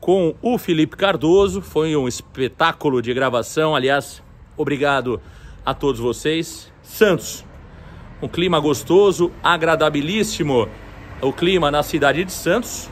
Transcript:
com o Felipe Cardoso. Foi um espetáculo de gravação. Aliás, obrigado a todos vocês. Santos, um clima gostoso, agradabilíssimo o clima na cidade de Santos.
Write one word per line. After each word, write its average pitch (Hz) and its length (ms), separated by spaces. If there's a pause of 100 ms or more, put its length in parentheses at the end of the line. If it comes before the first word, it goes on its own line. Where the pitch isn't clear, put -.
com 175 400
o 233 160
Felipe 156 400
Cardoso. 190 640
Foi 156 360
um 135 100
espetáculo 131 960
de 117 100
gravação. 131 640
Aliás, 135 480 (340)
obrigado 139 640 (460)
a 131 80
todos 135 260
vocês. 151 720 (100)
Santos, - 640 (800)
um 139 60
clima 170 320
gostoso, 175 720 (100)
agradabilíssimo 156 1300 (520)
o 135 120
clima 165 400
na 147 100
cidade 143 420
de 185 60
Santos. - 600